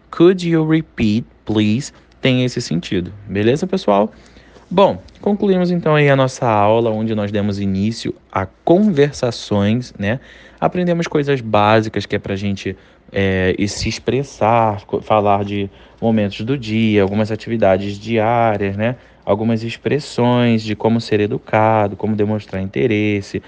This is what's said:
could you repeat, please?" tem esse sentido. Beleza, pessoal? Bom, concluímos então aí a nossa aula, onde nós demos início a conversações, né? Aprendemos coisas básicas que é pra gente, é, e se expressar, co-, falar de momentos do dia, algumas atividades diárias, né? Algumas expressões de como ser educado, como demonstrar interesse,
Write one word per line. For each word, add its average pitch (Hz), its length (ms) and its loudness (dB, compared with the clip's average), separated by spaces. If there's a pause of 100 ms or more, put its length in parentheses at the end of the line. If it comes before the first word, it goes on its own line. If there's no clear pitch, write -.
(100)
could 175 380 4
you 160 200 2
repeat, 120 560 0 (200)
please?" 107 460 0 (300)
tem 127 240 2
esse 123 160 -4
sentido. 98 520 -4 (160)
Beleza, 110 380 0
pessoal? 202 460 0 (580)
Bom, 175 320 2 (180)
concluímos 196 500 0
então 165 240 0
aí 147 160 4
a 139 60 4
nossa 131 300 0
aula, 110 440 2
onde 110 240 -2
nós 104 180 -2
demos 101 260 -2
início 101 560 -2 (160)
a 95 140 -2
conversações, 127 1500 0
né? 107 220 -2 (400)
Aprendemos 170 460 0
coisas 143 340 -2
básicas 107 640 2
que - 120 -6
é - 20 -2
pra 98 180 -6
gente, 98 400 -6 (340)
é, 95 480 0
e 101 80 0
se - 220 -6
expressar, 113 960 0
co-, - 160 -6
falar 101 440 2
de 101 260 -6 (320)
momentos 110 400 0
do 131 160 -4
dia, 107 440 2
algumas 104 300 0
atividades 101 640 0
diárias, 107 800 0
né? 117 200 -2 (280)
Algumas 110 380 0
expressões 120 1000 0
de 107 140 -4
como 113 240 0
ser 107 200 0
educado, 107 760 0
como 107 180 -4
demonstrar 104 460 -2
interesse, 104 880 -2